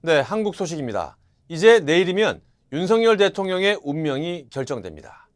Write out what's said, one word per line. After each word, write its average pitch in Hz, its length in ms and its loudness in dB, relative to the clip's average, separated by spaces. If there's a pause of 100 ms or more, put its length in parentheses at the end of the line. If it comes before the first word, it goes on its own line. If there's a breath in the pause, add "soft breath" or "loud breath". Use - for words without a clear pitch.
네, 160 180 4
한국 208 340 -4
소식입니다. 131 600 -6 (320)
이제 202 320 6
내일이면 175 600 0 (320)
윤석열 214 440 2
대통령의 190 680 0
운명이 147 680 -6
결정됩니다. 107 840 -10